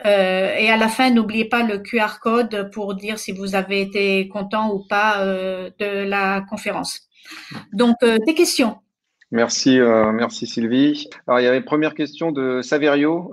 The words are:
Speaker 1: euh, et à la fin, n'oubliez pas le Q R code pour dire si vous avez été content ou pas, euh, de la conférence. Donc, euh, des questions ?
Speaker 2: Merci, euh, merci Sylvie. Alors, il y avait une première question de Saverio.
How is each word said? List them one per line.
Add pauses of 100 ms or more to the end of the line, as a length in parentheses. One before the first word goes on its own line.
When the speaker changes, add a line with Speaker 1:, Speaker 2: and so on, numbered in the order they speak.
Speaker 1:
euh,
et
à
la
fin,
n'oubliez
pas
le
Q
R
code
pour
dire
si
vous
avez
été
content
ou
pas,
euh,
de
la (100)
conférence. (640)
Donc,
euh,
des
questions ? (540)
Speaker 2:
Merci,
euh,
merci
Sylvie. (200)
Alors,
il
y
avait
une
première
question
de
Saverio.